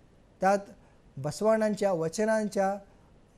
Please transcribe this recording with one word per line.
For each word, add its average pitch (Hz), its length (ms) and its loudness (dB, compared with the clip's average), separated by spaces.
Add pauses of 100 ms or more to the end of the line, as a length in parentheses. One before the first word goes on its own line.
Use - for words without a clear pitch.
(400)
त्यात 196 180 4 (580)
बसवण्णांच्या 202 760 0
वचनांच्या 202 840 0 (600)